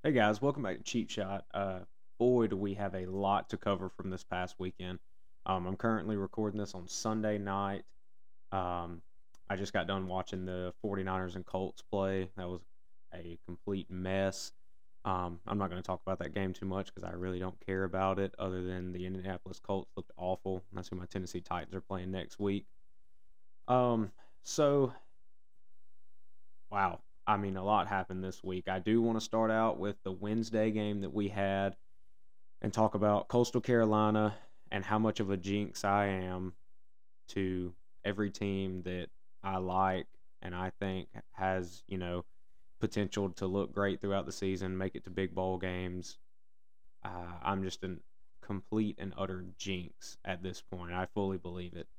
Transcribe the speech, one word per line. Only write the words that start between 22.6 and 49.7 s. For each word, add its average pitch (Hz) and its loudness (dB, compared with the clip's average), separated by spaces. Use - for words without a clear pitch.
Um, 120 6
so, 143 4
wow. 95 4
I 104 6
mean, 98 2
a 92 -2
lot 98 6
happened 92 0
this 92 -4
week. 92 -2
I 92 2
do 110 8
wanna 113 4
start 113 4
out 110 4
with 98 0
the 95 -2
Wednesday 110 2
game 104 2
that 98 -2
we 101 2
had 98 2
and 104 0
talk 110 6
about 104 4
Coastal 120 6
Carolina 107 6
and 98 0
how 107 4
much 110 4
of 98 2
a 98 4
jinx 98 0
I 101 6
am 92 -2
to 92 0
every 101 2
team 95 0
that 90 -2
I 98 2
like 92 6
and 90 -4
I 92 -2
think 95 -2
has, 92 0
you 95 -2
know, 87 0
potential 101 2
to 95 -2
look 95 2
great 101 2
throughout 98 2
the - -6
season, 92 0
make 92 0
it - -8
to 92 -8
big 92 0
bowl 92 0
games. 90 -4
Uh, 87 -6
I'm 95 2
just 92 -4
a 92 -4
complete 104 0
and 98 -6
utter 92 -2
jinx - -6